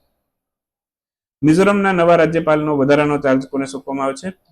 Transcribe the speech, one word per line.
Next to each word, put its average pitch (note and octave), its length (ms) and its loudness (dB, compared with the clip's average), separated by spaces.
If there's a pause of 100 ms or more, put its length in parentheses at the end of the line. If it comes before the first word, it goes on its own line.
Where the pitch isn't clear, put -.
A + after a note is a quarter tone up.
(1400)
મિઝોરમના G3 480 2
નવા E3+ 240 4
રાજ્યપાલનો D#3 640 0
વધારાનો C#3+ 400 2
ચાર્જ C3+ 300 0
કોને C3+ 180 -6
સોંપવામાં C3+ 400 -8
આવ્યો C3+ 240 -8
છે? - 80 -14 (140)